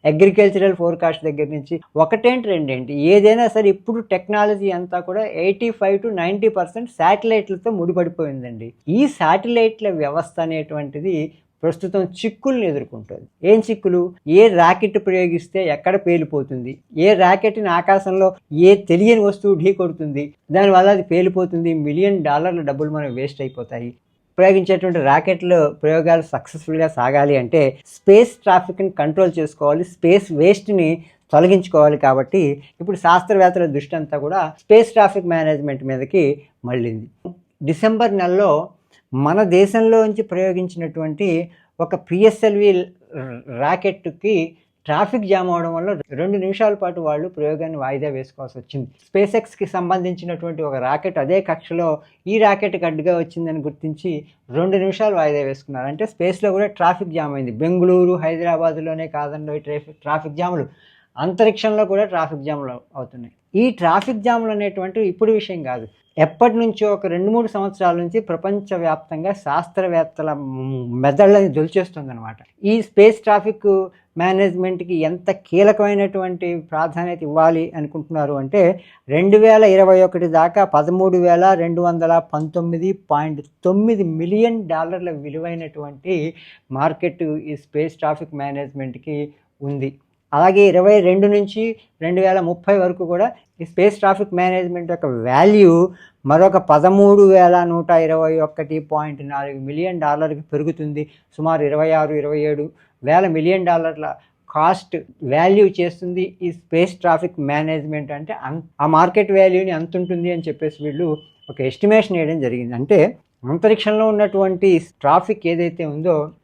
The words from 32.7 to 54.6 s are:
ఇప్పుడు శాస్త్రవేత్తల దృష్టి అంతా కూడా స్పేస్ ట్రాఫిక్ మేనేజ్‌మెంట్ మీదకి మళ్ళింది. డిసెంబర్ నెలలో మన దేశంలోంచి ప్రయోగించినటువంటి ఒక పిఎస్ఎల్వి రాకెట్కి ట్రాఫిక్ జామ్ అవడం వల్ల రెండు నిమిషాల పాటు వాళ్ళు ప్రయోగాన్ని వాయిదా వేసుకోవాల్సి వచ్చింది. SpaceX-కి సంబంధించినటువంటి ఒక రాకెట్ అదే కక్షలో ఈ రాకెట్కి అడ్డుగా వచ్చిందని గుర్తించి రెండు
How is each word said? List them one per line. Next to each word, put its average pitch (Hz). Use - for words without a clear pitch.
ఇప్పుడు 180
శాస్త్రవేత్తల 180
దృష్టి 143
అంతా 151
కూడా 180
స్పేస్ 226
ట్రాఫిక్ 196
మేనేజ్‌మెంట్ 147
మీదకి 135
మళ్ళింది. 117
డిసెంబర్ 220
నెలలో 180
మన 147
దేశంలోంచి 214
ప్రయోగించినటువంటి 175
ఒక 165
పిఎస్ఎల్వి 208
రాకెట్కి 185
ట్రాఫిక్ 202
జామ్ 185
అవడం 165
వల్ల 175
రెండు 190
నిమిషాల 208
పాటు 180
వాళ్ళు 151
ప్రయోగాన్ని 156
వాయిదా 139
వేసుకోవాల్సి 131
వచ్చింది. 127
SpaceX-కి 202
సంబంధించినటువంటి 175
ఒక 135
రాకెట్ 151
అదే 180
కక్షలో 170
ఈ 208
రాకెట్కి 196
అడ్డుగా 156
వచ్చిందని 160
గుర్తించి 156
రెండు 190